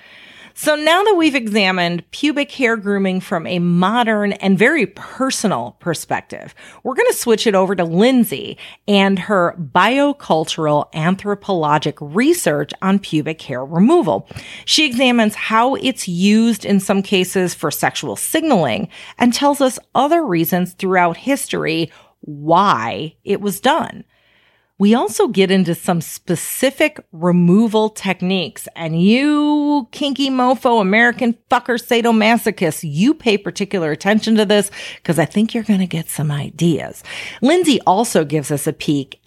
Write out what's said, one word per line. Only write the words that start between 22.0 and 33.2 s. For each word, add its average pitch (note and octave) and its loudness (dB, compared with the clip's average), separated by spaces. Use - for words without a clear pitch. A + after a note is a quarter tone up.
why D3 0
it - -2
was G3+ -4
done. - -2
We G3+ 4
also F4 0
get F#3+ 2
into F#3 2
some E3+ -2
specific - -4
removal F3+ 2
techniques, F#3 -6
and E3 -4
you D4 2
kinky C#4 -4
mofo, B3+ 2
American A#3 0
fucker, B3 -2
sadomasochist, A3 0
you F3 0
pay G#3+ 0